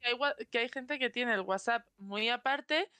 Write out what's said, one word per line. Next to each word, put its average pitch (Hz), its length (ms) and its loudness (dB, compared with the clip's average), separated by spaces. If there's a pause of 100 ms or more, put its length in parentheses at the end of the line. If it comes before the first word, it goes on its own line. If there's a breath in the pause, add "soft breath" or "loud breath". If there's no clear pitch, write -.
que 240 80 -2
hay 240 60 2
wa-, 285 220 0 (140)
que 240 80 0
hay 233 100 0
gente 269 300 -4
que 254 120 0
tiene 240 240 0
el 196 60 2
WhatsApp 190 460 0 (100)
muy 202 320 -2
aparte, 269 720 0